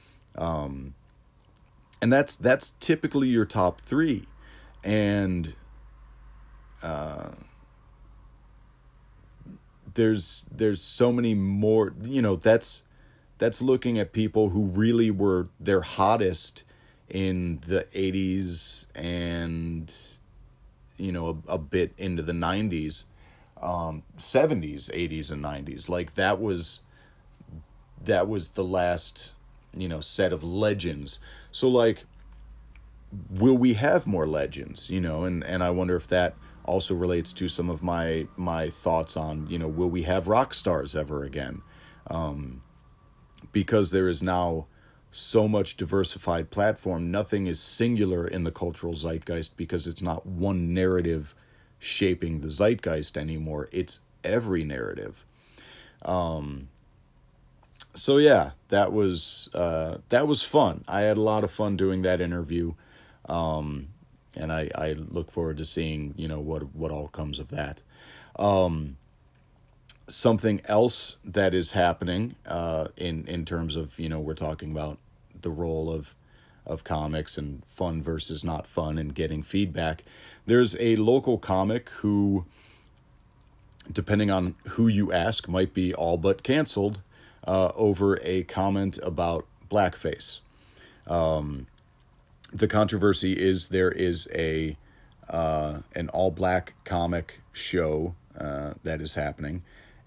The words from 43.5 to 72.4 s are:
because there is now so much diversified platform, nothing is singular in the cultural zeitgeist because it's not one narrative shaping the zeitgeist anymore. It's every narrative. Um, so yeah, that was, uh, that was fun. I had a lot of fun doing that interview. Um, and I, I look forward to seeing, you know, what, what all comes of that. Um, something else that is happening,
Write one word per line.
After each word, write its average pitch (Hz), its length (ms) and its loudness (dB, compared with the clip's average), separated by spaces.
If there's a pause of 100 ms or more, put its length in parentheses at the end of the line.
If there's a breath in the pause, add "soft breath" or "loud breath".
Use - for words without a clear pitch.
because 101 400 2
there 92 160 4
is 85 160 -2
now 87 420 0 (460 soft breath)
so - 360 2
much 104 300 0
diversified 85 720 0
platform, 92 600 0
nothing 98 380 -2
is 80 120 -2
singular 101 680 0
in 90 160 -4
the 82 80 -2
cultural 85 440 -6
zeitgeist 82 600 -6
because 85 320 -6
it's 82 140 -8
not 85 240 -4
one 90 480 -2
narrative 87 600 0 (460 soft breath)
shaping 85 600 0
the 76 80 -6
zeitgeist 85 680 0
anymore. 78 540 -6
It's - 300 -6 (240)
every 95 400 0
narrative. 52 580 -8 (800 loud breath)
Um, 78 640 -4 (1300)
so 139 240 4
yeah, 120 340 8 (180)
that 98 220 6
was, 95 640 2
uh, 82 460 -2 (100)
that 131 180 6
was 147 160 2
fun. 117 420 4
I 101 160 0
had 107 140 4
a 110 60 2
lot 107 240 2
of 101 60 -2
fun 104 260 -2
doing 95 240 2
that 92 180 2
interview. 85 540 -2 (560 soft breath)
Um, 76 580 -4 (480)
and 78 160 -6
I, 80 240 -2
I 78 180 -2
look 78 380 -8
forward 80 280 -4
to 80 60 -4
seeing, 76 520 -4
you 80 100 -6
know, 78 140 -4
what, 76 340 -6
what 78 160 -4
all 73 160 -6
comes 76 320 -8
of 73 120 -12
that. 73 300 -8 (560 loud breath)
Um, 85 600 2 (1120)
something 110 560 2
else 113 580 2
that 95 300 2
is 90 180 2
happening, 90 640 0 (100)